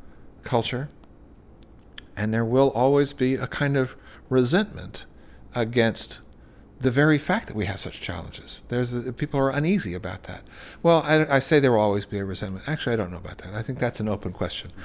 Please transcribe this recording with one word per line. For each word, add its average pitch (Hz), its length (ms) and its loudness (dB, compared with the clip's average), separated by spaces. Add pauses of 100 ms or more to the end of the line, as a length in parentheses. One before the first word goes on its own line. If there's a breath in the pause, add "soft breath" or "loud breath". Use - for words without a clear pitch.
(440 loud breath)
culture. 127 460 -2 (1300)
And 107 180 -2
there 113 120 2
will 131 260 4
always 139 420 2
be 131 220 0
a 127 120 -4
kind 143 300 0
of 131 180 0 (340 loud breath)
resentment 127 760 0 (500 loud breath)
against 117 640 0 (600 loud breath)
the 131 120 2
very 147 260 6
fact 190 300 -2
that - 80 -10
we 104 100 -2
have 95 140 -4
such - 200 -6
challenges. - 720 -10
There's, 123 440 -2
people 143 260 -2
are 135 100 2
uneasy 147 440 0
about 92 300 -8
that. 95 200 -14 (380 loud breath)
Well, 165 240 6
I, 151 300 4
I 135 40 6
say 147 200 4
there 135 140 6
will 110 60 6
always 101 260 2
be 101 140 -6
a 98 60 -4
resentment. 95 420 -8
Actually, 143 260 -2
I - 20 2
don't 95 160 -2
know 90 60 -8
about 92 220 -14
that. 95 140 -12
I 110 80 -4
think 127 180 -8
that's 120 200 -2
an 107 80 -2
open 98 240 -4
question. - 400 -6 (140)